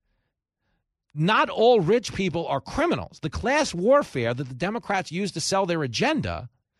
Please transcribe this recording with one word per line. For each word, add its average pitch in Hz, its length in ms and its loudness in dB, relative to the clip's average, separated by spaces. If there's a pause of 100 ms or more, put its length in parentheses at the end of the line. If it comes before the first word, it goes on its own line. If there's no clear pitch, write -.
(1120)
not 214 380 2
all 226 300 6
rich 196 340 0
people 175 320 -2
are 139 140 -2
criminals. - 600 -2
The 160 80 -4
class 269 460 -2
warfare 175 580 2
that 131 140 -6
the 127 80 -12
Democrats 190 560 -4
use 180 220 -4
to 165 80 -8
sell 190 260 0
their 170 160 0
agenda 123 680 -2 (300)